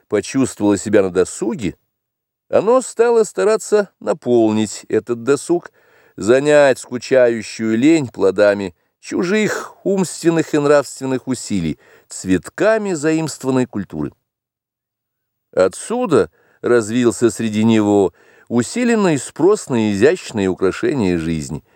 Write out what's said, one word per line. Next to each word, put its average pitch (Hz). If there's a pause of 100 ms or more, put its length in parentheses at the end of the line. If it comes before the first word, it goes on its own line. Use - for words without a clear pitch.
почувствовало 104
себя 101
на 95
досуге, 95 (720)
оно 220
стало 226
стараться 208 (100)
наполнить 113
этот 117
досуг, 143 (440)
занять 139
скучающую 117
лень 147
плодами 98 (240)
чужих -
умственных 165
и 151
нравственных 139
усилий, 95 (280)
цветками 190
заимствованной 147
культуры. 80 (1400)
Отсюда 131 (300)
развился 117
среди 107
него 104 (360)
усиленный 202
спрос 185
на 110
изящные 107
украшения 95
жизни, 78 (120)